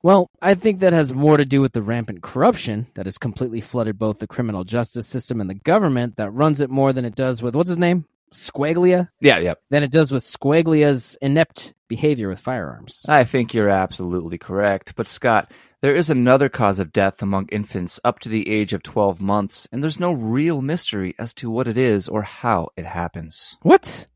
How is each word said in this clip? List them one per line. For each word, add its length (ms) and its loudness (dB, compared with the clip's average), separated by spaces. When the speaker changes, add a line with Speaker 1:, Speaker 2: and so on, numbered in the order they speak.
Speaker 1:
Well, 240 6
I 140 4
think 260 0
that 120 6
has 220 2
more 220 6
to 80 4
do 160 2
with 120 2
the 100 -2
rampant 400 -6
corruption 720 0
that 120 -10
has 120 -8
completely 420 -6
flooded 400 -4
both 180 -2
the 80 -8
criminal 380 -4
justice 420 -4
system 340 -6
and 80 -4
the 60 -8
government 640 0
that 160 -6
runs 280 2
it 100 -2
more 220 2
than 120 -2
it 100 -8
does 260 -2
with, 140 -4
what's 140 0
his 100 -2
name? 260 2
Squaglia? 760 2
Speaker 2:
Yeah, 180 8
yeah. 160 0
Speaker 1:
Than 140 2
it 80 -4
does 180 4
with 140 -2
Squaglia's 1000 2
inept 500 0
behavior 400 0
with 120 -6
firearms. 680 -10
Speaker 2:
I 140 6
think 320 0
you're 140 4
absolutely 720 -2
correct. 580 -2
But 100 -6
Scott, 460 0
there 120 2
is 160 0
another 380 4
cause 320 0
of 120 -6
death 300 0
among 300 -2
infants 500 -6
up 180 -2
to 100 -14
the 180 -2
age 240 -2
of 100 -6
twelve 380 -2
months, 500 -4
and 140 -8
there's 160 -6
no 120 0
real 500 -2
mystery 560 -4
as 160 -10
to 160 -8
what 180 -2
it 80 -4
is 320 2
or 140 -4
how 540 -4
it 100 -12
happens. 760 -10
Speaker 1:
What? 540 4